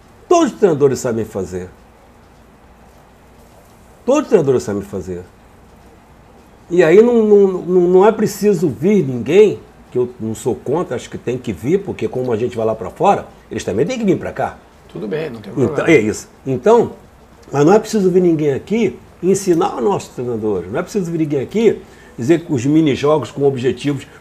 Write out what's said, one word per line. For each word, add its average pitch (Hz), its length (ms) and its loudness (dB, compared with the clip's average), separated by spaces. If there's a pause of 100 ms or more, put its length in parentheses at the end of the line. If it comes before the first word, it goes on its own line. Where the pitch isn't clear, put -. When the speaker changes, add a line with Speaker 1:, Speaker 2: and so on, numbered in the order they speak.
(280)
Speaker 1:
todos 339 240 2
os - 60 -18
treinadores 143 400 2
sabem 113 260 -4
fazer. 92 440 -8 (2250)
Todos 285 180 2
os 294 60 -12
treinadores 135 340 2
sabem 101 200 -4
fazer. 90 400 -10 (1500)
E 175 120 4
aí 175 200 6
não, 240 220 4
não, 202 240 6
não, 180 400 0
não 185 180 6
é 220 60 4
preciso 202 560 0
vir 160 380 0
ninguém, 139 520 2 (320)
que - 80 -4
eu 123 100 -2 (120)
não 110 140 -6
sou 117 200 -4
contra, 151 420 -4
acho - 140 -12
que - 80 -12
tem 120 180 -6
que 120 160 -6
vir, 143 300 -2
porque 107 260 -6
como 127 240 -6
a 110 40 0
gente 117 200 -4
vai 110 80 -2
lá 110 100 -2
pra 92 160 -10
fora, 175 360 0 (240)
eles 110 140 -8
também 104 220 -2
têm 254 120 -6
que 233 60 -4
vir 175 140 2
pra 90 140 -8
cá. 110 240 -6 (340)
Speaker 2:
Tudo - 180 -12
bem, 156 220 -6
não 113 100 -14
tem 98 120 -16
Speaker 1:
Então, 131 140 0
Speaker 2:
problema. - 240 -2
Speaker 1:
é 151 100 6
isso. 107 280 -4 (180)
Então, 208 460 2 (580)
mas 143 160 2
não 180 80 6
é 220 40 6
preciso 208 320 0
vir 185 120 2
ninguém 156 320 2
aqui 202 440 -2 (240)
ensinar 180 540 0
os 254 80 -4
nossos 196 260 -2
treinadores. 107 640 -6
Não 131 80 -4
é - 20 -4
preciso 180 280 -6
vir 165 80 -4
ninguém 151 240 -2
aqui 208 400 0 (340)
dizer 151 240 0
que 170 120 -8
os 120 120 -2
mini-jogos 147 680 2
com 139 140 -6
objetivos. 139 600 -2 (140)